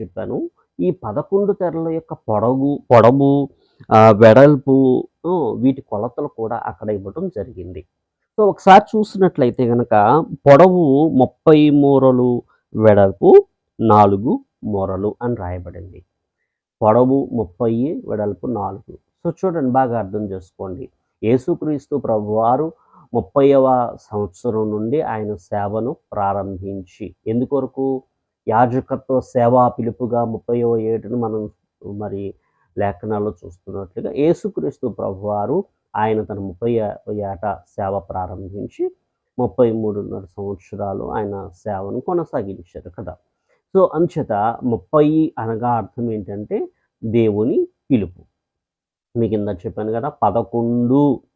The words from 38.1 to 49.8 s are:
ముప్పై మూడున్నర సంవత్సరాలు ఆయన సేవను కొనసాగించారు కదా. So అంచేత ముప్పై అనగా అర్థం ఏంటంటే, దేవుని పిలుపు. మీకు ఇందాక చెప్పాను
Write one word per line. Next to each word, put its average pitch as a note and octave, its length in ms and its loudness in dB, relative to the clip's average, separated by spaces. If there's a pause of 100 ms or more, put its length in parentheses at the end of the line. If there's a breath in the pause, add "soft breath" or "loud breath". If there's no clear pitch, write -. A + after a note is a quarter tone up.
ముప్పై A#2 320 0
మూడున్నర G#2 540 -6
సంవత్సరాలు G2+ 840 -10
ఆయన G2 440 -8
సేవను G2+ 440 -8
కొనసాగించారు G2 880 -8
కదా. F2 280 -16 (580)
So F#3 180 4
అంచేత A#2 720 -2
ముప్పై D3+ 760 0
అనగా A2+ 300 -4
అర్థం A#2 420 -4
ఏంటంటే, G#2+ 580 -8 (340)
దేవుని A2+ 640 0 (240)
పిలుపు. F#2+ 300 -2 (960)
మీకు A2+ 160 -2
ఇందాక G#2 320 -6
చెప్పాను A2 280 -8